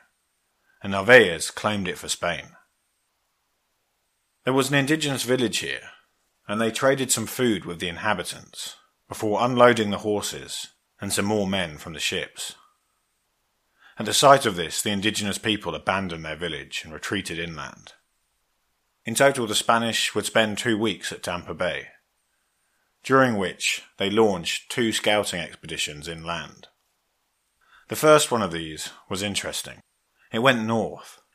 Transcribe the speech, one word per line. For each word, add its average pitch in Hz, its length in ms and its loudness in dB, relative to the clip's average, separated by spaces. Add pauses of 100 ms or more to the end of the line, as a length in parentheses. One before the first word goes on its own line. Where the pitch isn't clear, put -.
(800)
and 101 100 -6
Narvaez 98 600 8
claimed 101 360 -4
it 85 120 -6
for 80 100 -10
Spain. - 360 -4 (2000)
There 131 80 2
was 131 160 2
an 147 60 2
indigenous 139 480 0
village 120 360 2
here, 67 300 -8 (580)
and 104 120 -4
they 113 120 0
traded 135 400 0
some 110 160 -2
food 107 380 0
with 85 140 -10
the 90 100 -6
inhabitants - 880 -6 (320)
before 107 360 0
unloading 120 440 6
the 98 100 -2
horses 101 720 -6 (320)
and 101 100 -8
some 101 140 0
more 104 200 0
men 90 320 -4
from 82 160 -14
the 73 60 -10
ships. - 560 -6 (1400)
At 113 60 -8
the 101 80 -2
sight 139 320 8
of 101 100 0
this, 82 260 -6
the 107 100 -2
indigenous 101 460 -2
people 101 380 -4
abandoned 90 480 -4
their 78 140 -10
village 76 480 -8
and 80 80 -16
retreated 92 440 -6
inland. 80 560 -12 (1080)
In 113 100 -8
total, 131 320 4
the 104 100 -4
Spanish - 600 0
would 104 100 -2
spend - 320 0
two 113 200 0
weeks 104 340 -4
at - 100 -12
Tampa 87 320 -8
Bay, 78 340 -4 (1160)
during 131 340 4
which - 460 -4 (140)
they 98 120 -2
launched 98 600 0
two 113 220 0
scouting 101 480 0
expeditions 76 680 -10
inland. 82 600 -10 (1200)
The 110 60 -8
first 151 360 6
one 117 100 2
of 92 100 -2
these 80 400 -8 (180)
was 95 120 -6
interesting. - 600 -6 (500)
It 113 80 -2
went 120 260 4
north 104 560 -4 (140)